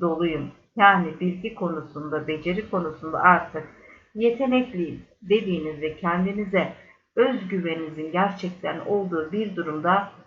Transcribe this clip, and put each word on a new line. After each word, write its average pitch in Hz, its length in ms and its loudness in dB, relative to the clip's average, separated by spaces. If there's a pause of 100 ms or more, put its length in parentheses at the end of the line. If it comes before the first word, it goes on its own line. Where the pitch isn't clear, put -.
doluyum. 160 500 0 (240)
Yani 196 440 6
bilgi 185 360 -2
konusunda, 151 720 -6
beceri 175 420 -4
konusunda 160 500 -4
artık 175 480 4 (480)
yetenekliyim 233 920 0 (160)
dediğiniz 175 600 0
ve 156 160 -4
kendinize 185 760 0 (420)
özgüveninizin 170 960 0
gerçekten 180 680 -2
olduğu 175 520 -2
bir 202 240 -2
durumda 170 560 0 (160)